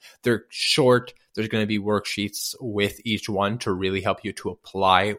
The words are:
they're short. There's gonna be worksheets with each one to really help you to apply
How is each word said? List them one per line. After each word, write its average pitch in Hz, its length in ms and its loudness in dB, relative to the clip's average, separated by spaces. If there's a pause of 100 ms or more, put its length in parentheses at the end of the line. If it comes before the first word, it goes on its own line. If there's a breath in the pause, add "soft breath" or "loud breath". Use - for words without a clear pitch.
(220 loud breath)
they're 117 280 0
short. 123 640 2 (200)
There's 110 140 -2
gonna 110 180 0
be 104 140 0
worksheets 101 800 -2
with 104 440 -2
each 110 260 -2
one 101 300 0
to 107 120 -2
really 95 300 -2
help 95 220 -2
you 98 100 -6
to - 160 -8
apply 95 680 2